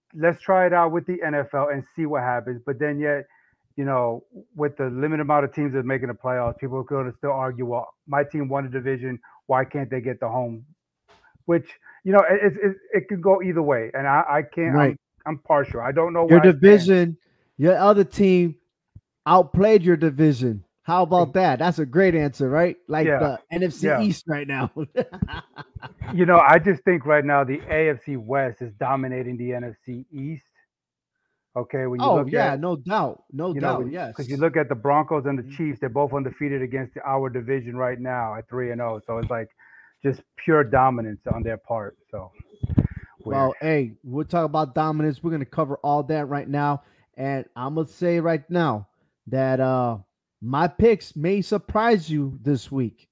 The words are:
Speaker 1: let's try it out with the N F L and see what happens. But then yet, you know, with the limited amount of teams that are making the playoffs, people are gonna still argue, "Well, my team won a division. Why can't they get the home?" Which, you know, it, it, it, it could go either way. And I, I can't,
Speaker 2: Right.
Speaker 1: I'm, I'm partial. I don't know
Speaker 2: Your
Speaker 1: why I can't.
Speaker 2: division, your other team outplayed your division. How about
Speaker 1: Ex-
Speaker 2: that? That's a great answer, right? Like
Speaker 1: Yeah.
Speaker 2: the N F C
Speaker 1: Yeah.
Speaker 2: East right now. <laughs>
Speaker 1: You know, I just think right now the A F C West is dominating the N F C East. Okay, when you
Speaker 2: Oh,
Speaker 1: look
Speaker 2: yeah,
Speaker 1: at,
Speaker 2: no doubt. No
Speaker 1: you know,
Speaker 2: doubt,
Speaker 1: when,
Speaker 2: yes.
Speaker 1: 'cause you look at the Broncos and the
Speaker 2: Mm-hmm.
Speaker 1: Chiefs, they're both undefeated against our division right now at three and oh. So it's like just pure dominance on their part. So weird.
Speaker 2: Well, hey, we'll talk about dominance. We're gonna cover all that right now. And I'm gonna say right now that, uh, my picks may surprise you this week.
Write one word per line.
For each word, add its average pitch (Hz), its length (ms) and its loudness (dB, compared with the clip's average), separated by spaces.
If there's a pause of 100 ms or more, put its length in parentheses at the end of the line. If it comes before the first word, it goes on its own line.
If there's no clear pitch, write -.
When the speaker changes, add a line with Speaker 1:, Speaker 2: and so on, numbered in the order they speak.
(160)
Speaker 1:
let's 160 260 0
try 185 240 2
it 175 80 2
out 170 200 4
with 170 120 -4
the 180 160 -6
N 156 140 -2
F 143 180 -4
L 143 200 0
and 135 100 -6 (100)
see 160 120 -4
what 147 160 -2
happens. 123 440 -4
But 131 140 -6
then 147 200 -4
yet, 147 260 -2 (500)
you 143 80 -6
know, 123 400 -2 (320)
with 147 220 -4
the 139 80 -4
limited 147 360 -4
amount 147 220 2
of 123 100 -6
teams 147 200 -4
that 135 60 -2
are 127 40 -4
making 131 240 -4
the 120 60 -8
playoffs, 123 440 -4
people 135 200 -8
are 131 60 -6
gonna 131 340 -6
still 143 160 -4
argue, 131 320 -6
"Well, 120 280 -6 (140)
my 143 160 0
team 143 240 -4
won 139 180 -4
a 131 40 -10
division. 127 500 -6 (280)
Why 131 180 2
can't 135 240 -6
they 127 100 -4
get 123 220 -6
the 117 80 -4
home?" 120 360 -6 (800)
Which, 170 220 0 (360)
you 190 100 0
know, 202 160 8
it, 196 240 2
it, - 0 - (100)
it, 196 140 0 (160)
it 185 160 0
could 190 120 -6
go 190 200 4
either 170 220 -2
way. 123 300 0
And 135 140 -4
I, 143 220 4
I 147 140 2
can't, 160 320 -2
Speaker 2:
Right. 143 220 2 (280)
Speaker 1:
I'm, 156 100 -6
I'm 139 40 -14
partial. 139 420 0
I 123 100 -4
don't 165 220 0
know 170 160 0
Speaker 2:
Your 165 100 10
Speaker 1:
why 156 40 8
I 185 80 10
can't. 139 100 -2
Speaker 2:
division, 180 560 6 (400)
your 170 200 4
other 202 260 6
team 180 520 2 (720)
outplayed 185 560 6
your 175 140 4
division. 135 680 0 (200)
How 180 200 2
about 170 260 2
Speaker 1:
Ex- - 40 -12
Speaker 2:
that? 175 260 2
That's 165 200 0
a 151 60 -2
great 170 300 2
answer, 143 320 0
right? 165 300 2 (100)
Like 156 200 0
Speaker 1:
Yeah. 143 120 2
Speaker 2:
the 135 200 -2 (120)
N 170 120 -2
F 165 100 -2
C - 140 -4
Speaker 1:
Yeah. 139 140 2
Speaker 2:
East - 260 -2
right 143 200 -6
now. 135 280 -4
<laughs> 156 60 -8 (1300)
Speaker 1:
You 175 120 4
know, 170 200 8
I 156 140 8
just 175 240 0
think 170 220 0
right 151 200 4
now 143 180 4
the 135 160 -4 (100)
A 156 200 2
F 135 140 -4
C 139 140 -8
West 123 440 -4
is 117 120 -10
dominating 127 640 -4
the 123 160 -8
N 123 100 -8
F 117 120 -14 (100)
C 127 260 -12
East. 147 340 -12 (1080)
Okay, 127 320 -6
when 123 120 -6
you 254 60 -2
Speaker 2:
Oh, 196 120 4
Speaker 1:
look 139 140 0
Speaker 2:
yeah, 151 220 0
Speaker 1:
at, 139 60 -6
Speaker 2:
no 175 160 -4
doubt. 156 560 -4
No 151 160 -6
Speaker 1:
you 147 140 -6
know, 160 60 -2
Speaker 2:
doubt, 131 160 -2
Speaker 1:
when, 127 80 -8
Speaker 2:
yes. 147 240 -10
Speaker 1:
'cause 123 140 -10
you 139 80 -6
look 160 200 0
at 147 120 0
the 139 60 -2
Broncos 143 500 0
and 139 140 -4
the 117 40 -10
Speaker 2:
Mm-hmm. 135 120 -18
Speaker 1:
Chiefs, 151 240 -6
they're 131 100 -4
both 135 240 -2
undefeated 139 480 -4
against 127 420 -8
our 135 260 -2
division 123 460 -6
right 127 240 -4
now 123 360 -6
at 113 120 -14
three 123 240 -6
and 120 100 -8
oh. 113 260 -6
So 113 120 -6
it's 113 100 -6
like 117 200 -6 (540)
just 135 180 -4 (140)
pure 156 280 2
dominance 120 580 0 (120)
on 113 100 -6
their 113 140 -6
part. 107 400 -8 (120)
So 95 220 -14 (360)
weird. - 180 2 (400)
Speaker 2:
Well, 135 360 2
hey, 147 320 0 (100)
we'll 135 220 -6
talk 170 200 0
about 147 300 -2
dominance. 156 480 0
We're 160 80 -2
gonna 147 140 -4
cover 139 320 -4
all 147 260 0
that 147 240 -2
right 143 220 -6
now. 143 340 -2 (320)
And 135 300 -6 (100)
I'm 131 200 -8
gonna 160 120 -2
say 175 320 0
right 160 300 -2
now 151 380 -2 (400)
that, 131 320 0
uh, 127 380 0 (440)
my 139 260 0
picks - 480 2
may 180 260 -2
surprise 208 680 0
you 139 320 -4
this 131 300 -2
week. 131 400 -6